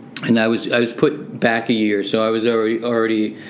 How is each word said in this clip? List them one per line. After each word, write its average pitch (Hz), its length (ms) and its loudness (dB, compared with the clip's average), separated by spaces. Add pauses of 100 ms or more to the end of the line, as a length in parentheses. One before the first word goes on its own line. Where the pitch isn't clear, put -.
(260)
And 117 120 4
I 110 100 4
was, 113 220 -2
I 120 100 2
was 120 120 0
put - 480 -2
back 113 300 0
a 120 40 4
year, 104 280 2
so 110 200 0
I 110 80 2
was 113 160 0
already, 113 360 0
already 110 540 0 (140)